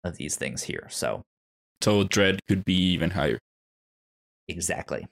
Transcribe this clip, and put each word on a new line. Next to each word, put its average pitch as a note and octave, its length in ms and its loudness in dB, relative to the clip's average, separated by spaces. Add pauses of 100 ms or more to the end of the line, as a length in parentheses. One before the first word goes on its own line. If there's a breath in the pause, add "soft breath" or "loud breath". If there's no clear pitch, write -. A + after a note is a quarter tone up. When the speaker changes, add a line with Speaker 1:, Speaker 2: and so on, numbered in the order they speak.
Speaker 1:
of F2 140 -8
these D2+ 180 -6
things B1+ 260 -6
here. - 300 -8
So - 320 -4 (580)
Speaker 2:
So G#2 220 4
Dread F#2+ 440 4
could F#2+ 160 2
be F#2+ 120 2
even F2+ 340 2
higher. C#2+ 300 0 (1080)
Speaker 1:
Exactly. E2+ 640 -6